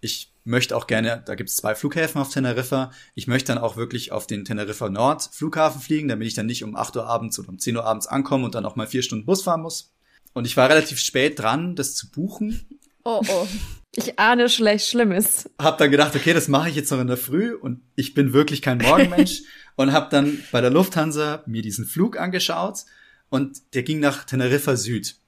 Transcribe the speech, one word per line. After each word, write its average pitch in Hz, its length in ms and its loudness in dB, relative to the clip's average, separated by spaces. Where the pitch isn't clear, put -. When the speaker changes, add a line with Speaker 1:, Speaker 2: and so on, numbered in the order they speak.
Speaker 1:
ich - 320 -8
möchte 120 320 0
auch 117 100 -4
gerne, 117 380 0
da 107 100 -8
gibt's 95 220 -8
zwei 107 180 -2
Flughäfen 156 460 -2
auf 135 100 -2
Teneriffa, 127 640 -2
ich - 120 -8
möchte 131 260 0
dann 117 100 -2
auch 113 140 -2
wirklich 117 360 -8
auf 104 140 -6
den 101 180 -6
Teneriffa 104 460 -6
Nord 117 420 0
Flughafen 156 480 0
fliegen, 151 280 -2
damit 113 180 -4
ich 110 80 -6
dann 110 120 -4
nicht 120 180 -6
um 107 120 -10
acht 110 200 -6
Uhr 113 100 -4
abends 113 320 -4
oder 98 100 -12
um 92 100 -14
zehn 117 180 -4
Uhr 117 80 -4
abends 110 220 -2
ankomme 135 380 0
und 113 100 -6
dann 107 120 -4
auch 101 100 -8
mal 110 100 -4
vier 127 160 -2
Stunden 110 220 -6
Bus 190 180 0
fahren 165 200 0
muss. - 300 -10
Und 120 120 -4
ich - 100 -2
war 131 120 6
relativ 156 300 4
spät 143 400 0
dran, 147 380 0
das - 180 -4
zu - 160 -10
buchen. 208 680 -6
Speaker 2:
Oh, 233 220 0
oh. 185 200 0
Speaker 3:
Ich - 220 -6
ahne 240 300 6
schlecht 214 400 2
Schlimmes. 214 600 2
Speaker 1:
Hab 156 200 2
dann 151 120 6
gedacht, 143 260 4
okay, 160 180 4
das 165 140 2
mache 143 200 4
ich 151 60 -4
jetzt 143 160 -2
noch 131 100 0
in 123 60 0
der 123 100 0
Früh 175 380 -2
und 123 260 -8
ich - 180 -4
bin 139 200 4
wirklich 147 280 4
kein 127 180 0
Morgenmensch 175 640 4
Speaker 3:
<laughs> - 180 -20
Speaker 1:
und 135 160 4
hab 151 180 2
dann 147 280 4
bei 123 80 4
der 123 100 4
Lufthansa 151 760 2
mir 113 160 -4
diesen 110 240 -6
Flug 185 320 -2
angeschaut 175 680 -4
und 135 320 -4
der 123 120 -2
ging 156 160 0
nach 143 240 0
Teneriffa 131 520 0
Süd. 113 400 -4